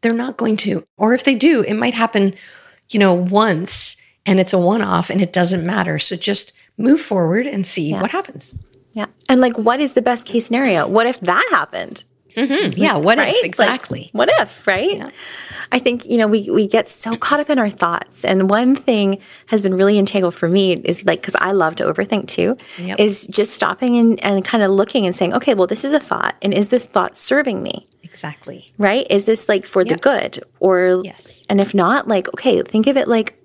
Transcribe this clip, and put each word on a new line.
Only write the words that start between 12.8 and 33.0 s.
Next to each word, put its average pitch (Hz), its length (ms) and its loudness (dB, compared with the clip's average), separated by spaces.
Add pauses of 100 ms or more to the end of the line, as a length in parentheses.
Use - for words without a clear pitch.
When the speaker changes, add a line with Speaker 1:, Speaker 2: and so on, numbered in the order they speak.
Speaker 1:
What 180 220 2
Speaker 2:
Right? 208 100 0
Speaker 1:
if? 403 80 0
Speaker 2:
Like, 494 100 2
Speaker 1:
Exactly. - 680 -2
Speaker 2:
what - 160 2 (120)
if, - 260 -6
right? 220 300 0
Speaker 1:
Yeah. - 140 -12 (600)
Speaker 2:
I 254 60 2
think, 247 280 0
you 240 100 0
know, 226 100 4
we, 208 240 0
we 214 160 2
get 208 220 2
so - 280 -4
caught 285 240 0
up 294 100 -6
in 285 80 2
our 208 120 0
thoughts. - 540 -4
And 190 260 2
one 247 240 4
thing 202 440 0 (280)
has 214 160 0
been 190 120 0
really 196 240 4
integral 196 340 0
for - 160 -2
me 185 260 2
is - 300 -4
like, 170 180 0
'cause - 180 -4
I 185 120 0
love 165 240 0
to - 80 -4
overthink 196 420 -2
too, 202 300 -2 (220)
Speaker 1:
Yep. 180 220 -8
Speaker 2:
is 208 280 0
just 214 240 0
stopping - 440 0
and, 233 280 4
and 196 200 0
kinda 208 240 0
looking 196 380 0
and 180 80 -2
saying, 175 200 -2
"Okay, 247 200 0
well, 185 140 2
this 254 160 -6
is 277 80 -4
a 302 80 2
thought. - 420 -4
And 202 100 -2
is 202 160 0
this 247 160 0
thought - 320 -2
serving 262 460 -2
me?" - 240 -10 (160)
Speaker 1:
Exactly. - 640 -16 (100)
Speaker 2:
Right? 208 320 0
Is 202 160 2
this, 220 240 0
like, 202 160 0
for 185 200 0
the 220 60 -4
Speaker 1:
Yep. 165 100 0
Speaker 2:
good? - 440 -2 (140)
Or, 185 460 2
Speaker 1:
Yes. - 440 -20
Speaker 2:
and 202 120 2
if 196 140 0
not, 196 340 2
like, 196 260 0
okay, 233 280 0
think 220 240 0
of 277 100 2
it 269 120 0